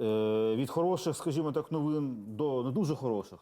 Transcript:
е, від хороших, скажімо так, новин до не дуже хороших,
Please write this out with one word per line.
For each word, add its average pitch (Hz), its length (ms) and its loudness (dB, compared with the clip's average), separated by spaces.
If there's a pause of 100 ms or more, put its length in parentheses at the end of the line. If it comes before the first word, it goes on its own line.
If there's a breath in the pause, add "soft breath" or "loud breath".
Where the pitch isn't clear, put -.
е, 110 540 2
від 127 140 0
хороших, 170 460 0
скажімо 156 360 -2
так, - 200 -4
новин 147 560 0
до 127 360 0
не 131 80 0
дуже 151 240 2
хороших, 110 460 -2